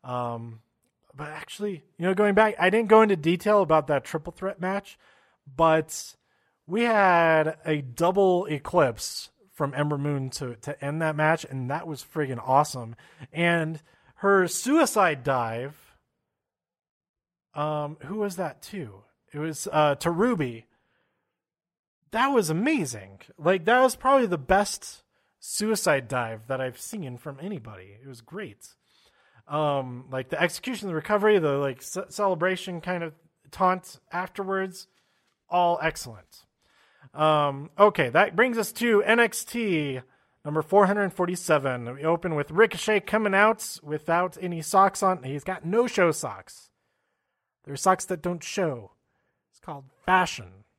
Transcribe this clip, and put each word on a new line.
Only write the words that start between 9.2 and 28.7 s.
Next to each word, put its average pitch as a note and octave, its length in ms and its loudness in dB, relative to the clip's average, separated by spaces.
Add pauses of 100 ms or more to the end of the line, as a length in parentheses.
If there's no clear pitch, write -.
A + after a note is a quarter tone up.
from C#3 200 -4
Ember D3 240 -2
Moon C#3 340 -4
to, B2 260 -10
to - 260 -12
end D3 180 -6
that D#3 140 -2
match, D#3 340 2
and C3 200 -8
that D#3+ 180 -6
was D3+ 160 -10
friggin' C3+ 420 -6
awesome. C3 480 0 (380)
And E3 500 -2 (340)
her G3 340 2
suicide G#3 760 2
dive, B2 720 -4 (1600)
um, D3+ 480 -6
who F#3 140 -12
was G3+ 200 -4
that F3 280 -8
to? A2 400 -14 (280)
It D3 80 -10
was, D#3 320 -6
uh, D3+ 240 4
to E3+ 160 -2
Ruby. E3 540 -2 (1500)
That A#3+ 160 0
was A3+ 240 2
amazing. D3+ 720 -4 (180)
Like, E3 260 0
that B3 160 6
was B3+ 140 4
probably C4 320 4
the F3 100 0
best - 640 -2 (380)
suicide F#3 680 -2
dive A2+ 380 -6
that C3 160 -4
I've B2+ 180 -8
seen C3+ 380 -10
from C#3 240 -14
anybody. A2 580 -14
It C3+ 80 -20
was B2 140 -18
great. E3 540 -16 (720)